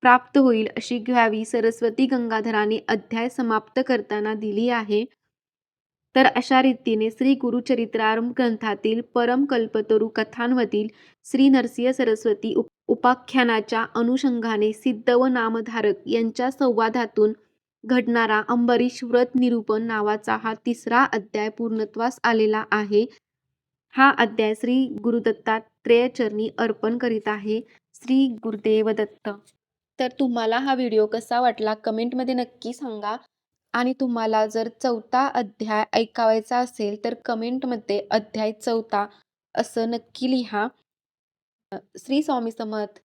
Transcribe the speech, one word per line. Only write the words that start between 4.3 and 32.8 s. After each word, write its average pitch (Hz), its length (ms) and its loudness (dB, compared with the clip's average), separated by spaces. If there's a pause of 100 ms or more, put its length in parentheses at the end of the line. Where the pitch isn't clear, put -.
दिली 214 360 -2
आहे. 220 360 -2 (1080)
तर - 100 6
अशा 262 360 4
रीतीने 226 500 2
श्री 262 220 2
गुरुचरित्रारंभ 233 1040 -2
ग्रंथातील 220 640 0 (120)
परम 247 320 2
कल्पतरू 220 600 0
कथांमधील 226 800 -2 (380)
श्री 269 240 4
नरसिंह 247 420 2
सरस्वती 220 640 0
उप-, - 160 -2 (180)
उपाख्यानाच्या 240 960 0 (100)
अनुषंगाने 233 760 0
सिद्ध 226 360 -2
व 240 160 4
नामधारक 226 840 -2
यांच्या 233 440 -2
संवादातून 226 840 2 (520)
घडणारा 226 640 2
अंबरीश 240 540 2
व्रत 247 320 2
निरूपण 226 480 0
नावाचा 214 520 -2
हा 220 180 -6
तिसरा 233 500 0
अध्याय 214 460 -4
पूर्णत्वास 226 720 -4
आलेला 220 480 2
आहे. 208 340 2 (920)
हा 269 140 8
अध्याय 220 440 0
श्री 254 340 0
गुरु 233 320 -2
दत्तात्रेय 226 880 0
चरणी 220 500 -2
अर्पण 226 400 -2
करीत 226 300 -2
आहे. 214 340 -4 (320)
श्री 262 340 2 (160)
गुरुदेव 220 460 0
दत्त. 214 400 -4 (680)
तर 254 80 -2 (120)
तुम्हाला 233 380 -2
हा 269 180 0
व्हिडिओ 220 300 2
कसा 226 360 -4
वाटला 220 320 0
कमेंटमध्ये 240 600 -4
नक्की 247 400 -6
सांगा 220 440 -8 (560)